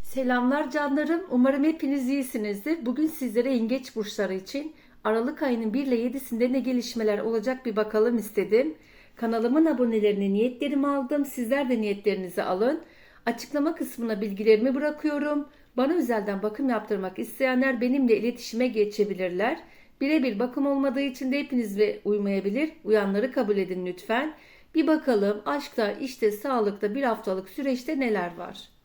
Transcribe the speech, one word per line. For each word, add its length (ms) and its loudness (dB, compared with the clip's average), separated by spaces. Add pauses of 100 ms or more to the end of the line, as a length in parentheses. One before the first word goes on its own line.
Selamlar 680 2
canlarım. 500 0 (100)
Umarım 340 4
hepiniz 440 0
iyisinizdir. 760 -2
Bugün 200 0
sizlere 460 0
yengeç 440 -2
burçları 380 -4
için 400 -8 (300)
Aralık 380 0
ayının 320 0
bir 120 0
ile 100 2
yedisinde 560 0
ne 80 2
gelişmeler 580 0
olacak 480 -2
bir 100 -2
bakalım 420 2
istedim. 560 2 (420)
Kanalımın 500 2
abonelerine 680 2
niyetlerimi 540 2
aldım. 380 0
Sizler 460 -2
de 100 2
niyetlerinizi 600 -2
alın. 400 0 (440)
Açıklama 480 -2
kısmına 460 -4
bilgilerimi 540 4
bırakıyorum. 760 -2 (280)
Bana 180 2
özelden 480 -2
bakım 260 -2
yaptırmak 500 -2
isteyenler 600 0
benimle 360 4
iletişime 520 -2
geçebilirler. 920 0 (400)
Birebir 380 2
bakım 280 -2
olmadığı 340 0
için 320 -4
de 60 0
hepiniz 400 -2
ve 260 2
uymayabilir. 680 0 (120)
Uyanları 480 2
kabul 240 0
edin 300 -2
lütfen. 480 -4 (400)
Bir 120 4
bakalım 600 2
aşkta, 460 -2
işte, 400 -2
sağlıkta 600 -2
bir 80 -2
haftalık 460 -2
süreçte 520 -2
neler 360 -2
var? 320 -14 (160)